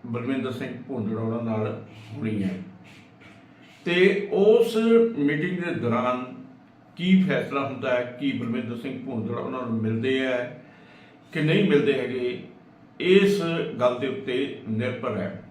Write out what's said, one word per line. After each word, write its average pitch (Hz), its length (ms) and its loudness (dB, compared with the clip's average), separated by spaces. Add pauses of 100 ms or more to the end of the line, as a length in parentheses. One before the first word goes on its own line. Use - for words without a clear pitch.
ਬਲਵਿੰਦਰ 120 460 -4
ਸਿੰਘ 123 360 -8
ਭੂੰਦੜ 110 280 -4
ਹੋਣਾ 113 280 -4
ਨਾਲ 110 420 -4 (280)
ਹੋਣੀ 104 300 -4
ਹੈ 92 200 -4 (1200)
ਤੇ 185 460 4
ਉਸ 220 460 6 (400)
ਮੀਟਿੰਗ 151 420 0
ਦੇ 170 140 -4
ਦੌਰਾਨ 123 720 -2 (520)
ਕੀ 185 280 6
ਫੈਸਲਾ 139 440 0
ਹੁੰਦਾ 127 280 -2
ਹੈ, 123 240 -4
ਕੀ 139 120 0
ਬਲਵਿੰਦਰ 113 440 -4
ਸਿੰਘ 127 300 -10
ਭੂੰਦੜ 117 300 -6
ਉਹਨਾਂ 131 260 -6
ਨੂੰ 113 200 -4
ਮਿਲਦੇ 117 380 0
ਹੈ 123 440 -4 (680)
ਕਿ 160 100 -4
ਨਹੀਂ 170 280 4
ਮਿਲਦੇ 143 240 4
ਹੈਗੇ, 123 500 -4 (560)
ਇਸ 190 420 6 (380)
ਗੱਲ 123 200 2
ਦੇ 135 80 -2
ਉੱਤੇ 131 640 -6
ਨਿਰਭਰ 113 480 -4
ਹੈ। - 340 -8